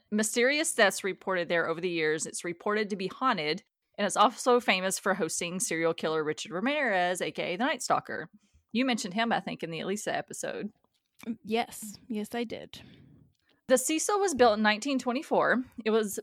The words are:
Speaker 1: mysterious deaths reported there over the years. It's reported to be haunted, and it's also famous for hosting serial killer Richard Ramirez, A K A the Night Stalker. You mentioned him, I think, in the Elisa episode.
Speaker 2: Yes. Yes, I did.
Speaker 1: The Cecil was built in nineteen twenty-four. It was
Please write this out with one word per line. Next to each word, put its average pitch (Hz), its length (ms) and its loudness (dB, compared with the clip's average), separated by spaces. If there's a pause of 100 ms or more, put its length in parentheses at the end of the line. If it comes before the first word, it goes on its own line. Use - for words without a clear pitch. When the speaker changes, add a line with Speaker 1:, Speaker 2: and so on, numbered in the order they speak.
(120)
Speaker 1:
mysterious 247 640 2
deaths 202 300 4
reported 185 440 -2
there 170 180 2
over 165 140 -2
the 185 100 -2
years. 160 360 0
It's - 180 -10
reported 208 460 -2
to 208 60 -4
be 185 120 -4
haunted, 180 540 -2 (340)
and 202 100 -2
it's 175 120 -2
also 240 420 6
famous 190 380 0
for 190 160 0
hosting 175 440 -2
serial 165 360 0
killer 160 280 -2
Richard 147 300 -4
Ramirez, 190 680 0
A 151 80 -2
K 165 240 -4
A - 20 -4
the 208 80 -2
Night 285 180 -2
Stalker. - 460 -2 (440)
You 240 120 0
mentioned 220 300 -2
him, 226 180 0
I 165 80 2
think, 160 220 -8
in 165 80 -6
the 160 100 -8
Elisa 185 340 -4
episode. - 560 -8 (720)
Speaker 2:
Yes. 214 540 -6 (100)
Yes, 214 260 -6
I 240 100 -4
did. - 360 -12 (880)
Speaker 1:
The 254 100 6
Cecil 320 420 0
was 381 140 2
built 226 240 6
in 220 40 0
nineteen 214 360 2
twenty-four. 233 640 2 (220)
It 220 60 0
was 214 320 0